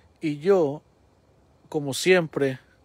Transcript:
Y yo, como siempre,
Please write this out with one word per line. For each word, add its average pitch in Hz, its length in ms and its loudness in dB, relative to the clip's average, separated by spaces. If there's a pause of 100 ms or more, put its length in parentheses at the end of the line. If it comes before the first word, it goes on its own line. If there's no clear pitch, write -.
(200)
Y 147 180 -6
yo, 156 420 0 (880)
como 143 240 -6
siempre, 151 680 0 (240)